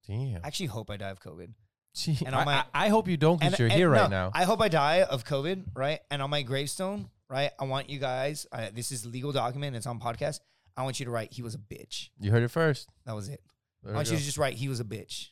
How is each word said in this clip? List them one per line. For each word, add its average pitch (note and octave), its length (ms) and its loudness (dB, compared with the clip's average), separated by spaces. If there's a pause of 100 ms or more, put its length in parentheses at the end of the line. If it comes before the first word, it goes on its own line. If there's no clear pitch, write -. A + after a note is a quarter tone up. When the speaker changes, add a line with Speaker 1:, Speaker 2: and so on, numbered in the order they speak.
Speaker 1:
Damn. G#2+ 380 -4
Speaker 2:
I - 20 -8
actually D#3 200 -6
hope A2 240 -8
I G#2 60 -8
die G2 140 -8
of F#2+ 100 -14
covid. F2 320 -16 (420)
Speaker 1:
Gee, D#3 320 0
Speaker 2:
And C3+ 80 -4
on C3+ 80 4
Speaker 1:
I, - 20 2
Speaker 2:
my C#3 200 2 (100)
Speaker 1:
I, F#3 120 4
I - 20 4
hope G#3 200 4
you F3 80 2
don't D#3 240 6
'cause E3 120 4
Speaker 2:
and, G3 60 0
Speaker 1:
you're - 100 6
Speaker 2:
and - 80 6
Speaker 1:
here F3 140 6
right A#2+ 200 8
Speaker 2:
no, F#2 160 0
Speaker 1:
now. G2 80 -4
Speaker 2:
I F3 100 2
hope G#3+ 160 2
I G#3+ 80 6
die D#3+ 340 4
of C3+ 220 0
covid, D#3+ 400 -4 (100)
right? C#3 260 -2 (100)
And C#3+ 120 -4
on C#3 80 -4
my D3 120 0
gravestone, C#3+ 680 -4 (220)
right, C3+ 280 0
I C#3 60 -4
want C3+ 240 -4
you C#3 100 -8
guys, C3+ 540 -4
uh, A2+ 220 -6
this A#2+ 180 -6
is A#2 140 -8
legal B2+ 260 -6
document, C3 440 0
it's A2 100 -6
on A#2+ 120 -4
podcast. C3 420 -4 (360)
I B2+ 60 -4
want C3 180 -4
you B2+ 60 -6
to B2 40 -6
write, A2+ 220 -4
"He B2 100 -10
was A2+ 120 -6
a - 40 -8
bitch." - 520 -12 (100)
Speaker 1:
You G2+ 100 0
heard A#2 120 8
it A#2+ 80 2
first. D#3+ 400 0 (160)
Speaker 2:
That A2+ 80 -8
was G#2 160 -8
it. C#3 100 -14 (420)
Speaker 1:
There G2+ 80 -14
Speaker 2:
I - 20 -4
Speaker 1:
we A2 40 -2
Speaker 2:
want C#3+ 120 0
you E3 60 2
Speaker 1:
go. D#3 40 0
Speaker 2:
to C#3+ 60 -2
just C#3+ 120 -6
write, C#3+ 180 0
"He C3+ 140 -6
was B2+ 100 -4
a A2+ 60 -4
bitch. - 480 -10